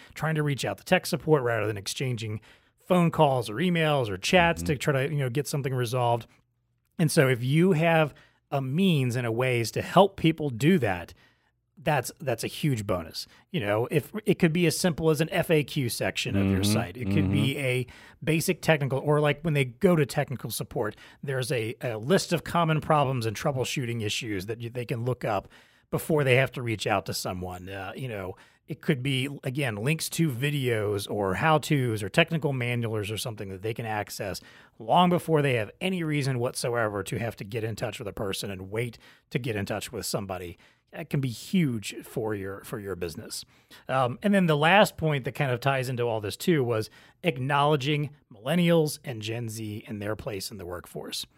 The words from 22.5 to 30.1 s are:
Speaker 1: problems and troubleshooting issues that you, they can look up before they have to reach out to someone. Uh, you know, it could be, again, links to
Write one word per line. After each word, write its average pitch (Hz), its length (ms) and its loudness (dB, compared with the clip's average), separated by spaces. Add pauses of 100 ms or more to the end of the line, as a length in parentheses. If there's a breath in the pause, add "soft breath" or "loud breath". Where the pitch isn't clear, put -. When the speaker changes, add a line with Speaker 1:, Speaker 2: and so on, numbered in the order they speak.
Speaker 1:
problems 135 440 2
and 107 100 -4
troubleshooting 120 680 -4
issues 104 420 -4
that 117 160 -8
you, 117 80 -8
they 120 160 -8
can 117 200 -4
look 123 200 -4
up 104 220 -2 (420 soft breath)
before 151 340 0
they 127 120 6
have 131 180 4
to 139 80 -8
reach 113 240 -4
out 104 220 2
to 101 60 -6
someone. 90 540 -8
Uh, 98 280 -10
you 127 120 -10
know, 95 280 -8 (320 soft breath)
it 160 120 -10
could 143 240 0
be, 135 240 0 (160)
again, 131 320 -2
links 139 340 -2
to 165 200 2